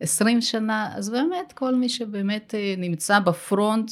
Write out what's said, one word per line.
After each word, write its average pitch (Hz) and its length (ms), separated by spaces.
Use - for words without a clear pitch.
עשרים 226 400
שנה", 220 540
אז 202 160
באמת 330 420
כל 262 220
מי 247 140
שבאמת, 208 680
אה, 202 240
נמצא 180 420
בפרונט, 208 720